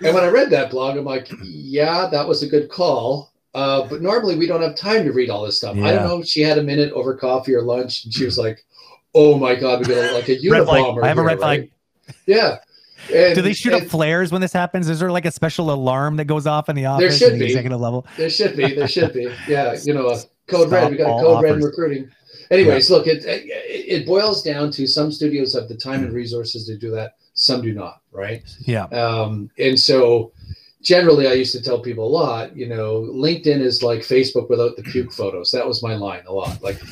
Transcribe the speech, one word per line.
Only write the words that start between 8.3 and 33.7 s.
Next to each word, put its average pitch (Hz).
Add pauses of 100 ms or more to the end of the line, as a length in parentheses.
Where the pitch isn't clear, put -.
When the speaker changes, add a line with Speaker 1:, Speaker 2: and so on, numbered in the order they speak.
Speaker 1:
like, 110 (520)
"Oh 151
my 127
God, 123
we 123
got, 120
like, 120
a 131
Speaker 2:
<laughs> 190
Red -
flag. 147
Speaker 1:
Unabomber 117
Speaker 2:
I 131
have 151
a 160
Speaker 1:
here," 160
Speaker 2:
red 165
flag. 147
Speaker 1:
right? - (100)
Yeah. 202 (560)
And, 175
Speaker 2:
Do 185
they 202
shoot -
up 202
Speaker 1:
and -
Speaker 2:
flares 165
when 185
this 185
happens? 175
Is 160
there, 180
like, 175
a 165
special 160
alarm 139
that 151
goes 151
off 151
in 156
the 135
office 156
Speaker 1:
There -
should -
Speaker 2:
at 120
the 113
Speaker 1:
be. -
Speaker 2:
executive 123
level? 123 (140)
Speaker 1:
There 160
should 196
be. 139
There 139
should -
be. 123
Speaker 2:
<laughs> -
Speaker 1:
Yeah, 139 (100)
you 147
know, 131
a 113 (300)
code 165
red. 180
Speaker 2:
Stop 147
Speaker 1:
We 143
got 156
a 120
Speaker 2:
all 117
Speaker 1:
code 120
red 151
and 147
Speaker 2:
offers. 143
Speaker 1:
recruiting. 143 (400)
Anyways, 156
Speaker 2:
Yeah. 180
Speaker 1:
look, 151
it, 156
it, - (260)
it -
boils 202
down 147
to 135
some 151
studios 143
have 117
the 113
time 135
and 120
Speaker 2:
Mm. 120
Speaker 1:
resources 117
to 110
do 110
that. 110 (220)
Some 123
do 113
not, 92 (120)
right? 98 (220)
Speaker 2:
Yeah. 110
Speaker 1:
Um, 110
and 131
so 123 (500)
generally, 165
I 127
used 127
to 120
tell 120
people 110
a - (160)
lot, 117
you 123
know, 110 (100)
LinkedIn 147
is 123